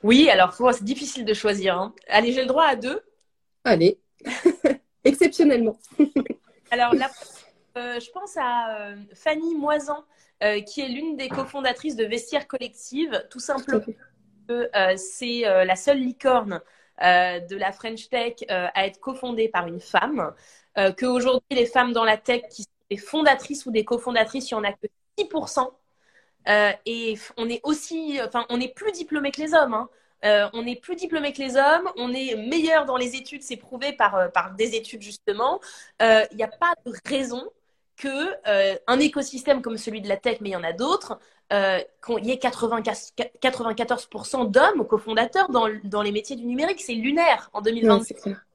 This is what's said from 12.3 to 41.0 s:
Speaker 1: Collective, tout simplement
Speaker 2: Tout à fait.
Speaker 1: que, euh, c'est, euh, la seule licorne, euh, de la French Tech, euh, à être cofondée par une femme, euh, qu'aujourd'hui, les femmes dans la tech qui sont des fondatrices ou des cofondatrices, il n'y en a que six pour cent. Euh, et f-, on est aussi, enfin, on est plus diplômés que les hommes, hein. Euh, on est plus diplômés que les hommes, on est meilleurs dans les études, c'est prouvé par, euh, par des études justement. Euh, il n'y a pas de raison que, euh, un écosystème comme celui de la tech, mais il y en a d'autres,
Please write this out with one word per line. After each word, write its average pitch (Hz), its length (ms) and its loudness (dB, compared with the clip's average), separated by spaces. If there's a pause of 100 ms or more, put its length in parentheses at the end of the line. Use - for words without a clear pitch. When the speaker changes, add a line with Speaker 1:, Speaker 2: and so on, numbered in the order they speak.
Speaker 1:
Collective, - 840 -6
tout 254 80 -18
simplement 262 400 -2
Speaker 2:
Tout - 100 -8
à 220 40 -10
fait. - 40 -14 (500)
Speaker 1:
que, 240 300 -2
euh, 190 200 4
c'est, 233 500 -4
euh, 185 180 6
la 185 100 2
seule 285 240 2
licorne, 240 640 0 (400)
euh, 180 380 6
de 175 160 -10
la 196 160 -2
French 220 380 -10
Tech, 233 260 -2 (160)
euh, 180 240 -2
à 196 100 2
être 196 140 -8
cofondée 240 500 -2
par 180 180 -2
une 170 120 -10
femme, 202 520 -2 (460)
euh, 196 140 4
qu'aujourd'hui, 254 580 0
les 240 160 2
femmes 240 260 2
dans 233 120 0
la 214 140 4
tech 240 340 -2
qui - 120 -16
sont - 60 -18 (220)
des 202 60 -6
fondatrices 294 680 0
ou 254 60 -8
des 220 120 0
cofondatrices, 240 680 -2
il - 20 -4
n'y 220 60 -2
en 208 40 -6
a 202 100 -4
que - 140 -12 (300)
six 403 80 -2
pour 311 240 -6
cent. 254 220 -2 (760)
Euh, 208 240 4 (140)
et 226 300 -4
f-, - 220 -18
on 233 120 -4
est 240 140 -6
aussi, 302 600 -4
enfin, 233 260 -4
on 240 120 -2
est 254 120 -6
plus 415 180 -6
diplômés 302 400 -4
que 277 100 -10
les 311 120 -4
hommes, 277 200 4
hein. 233 160 -4 (340)
Euh, 208 300 4
on 233 120 -6
est 247 140 -8
plus 359 160 -10
diplômés 320 380 -4
que 277 80 -10
les 262 160 -2
hommes, 302 400 4
on 247 160 -6
est 262 220 -4
meilleurs 311 500 2
dans 262 100 -4
les 247 220 -4
études, 269 260 -14
c'est 240 140 -12
prouvé 262 340 -8
par, 208 240 2
euh, 185 140 2
par 185 240 -2
des 220 220 -2
études 220 260 -8
justement. 208 580 -4 (420)
Euh, 220 300 6
il 208 60 -18
n'y 220 60 -2
a 220 40 -4
pas 349 260 -2 (120)
de 233 80 -12 (120)
raison 254 380 -4 (540)
que, 277 100 -8 (400)
euh, 196 300 2 (100)
un 254 120 4
écosystème 277 600 0
comme 226 160 -6
celui 220 220 -8
de 202 80 -10
la 196 80 0
tech, 226 240 -2
mais 202 100 -8
il 190 40 -6
y - 20 -4
en 170 80 -6
a 165 80 -4
d'autres, 254 480 -4 (320)